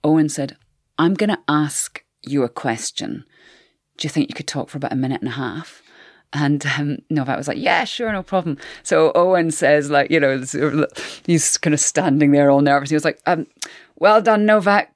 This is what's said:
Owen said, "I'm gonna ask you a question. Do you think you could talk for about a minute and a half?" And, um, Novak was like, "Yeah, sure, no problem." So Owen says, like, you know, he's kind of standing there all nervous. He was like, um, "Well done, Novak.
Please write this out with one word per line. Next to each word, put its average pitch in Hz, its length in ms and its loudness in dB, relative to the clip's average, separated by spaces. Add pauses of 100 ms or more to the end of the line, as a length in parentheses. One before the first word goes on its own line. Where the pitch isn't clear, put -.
Owen 151 240 4
said, 143 300 -6 (420)
"I'm 170 140 2
gonna 208 340 -2
ask 151 560 -4 (200)
you 135 200 -2
a 117 60 -2
question. - 720 -8 (760)
Do - 80 -6
you 147 40 -4
think - 200 -2
you - 60 -14
could 147 120 -12
talk - 220 -8
for - 80 -12
about 135 160 -6
a 131 40 -2
minute 131 240 -2
and 127 80 -6
a 110 60 -8
half?" 131 460 -10 (520)
And, 143 320 0 (120)
um, 147 200 -4 (120)
Novak 135 280 -2
was 139 100 -6
like, 143 100 -4
"Yeah, 233 280 0
sure, 226 260 -8
no 196 100 -6
problem." 170 360 -4 (260)
So 160 320 2
Owen 175 340 2
says, 147 400 2
like, 143 220 2
you 160 80 2
know, 135 240 0 (840)
he's - 320 0
kind 156 160 0
of 147 60 0
standing 147 520 2
there 143 200 6
all 139 100 6
nervous. 139 280 2
He 151 80 0
was 151 80 -2
like, - 200 -2
um, 160 220 -2 (500)
"Well 214 240 4
done, 214 240 2
Novak. 202 500 2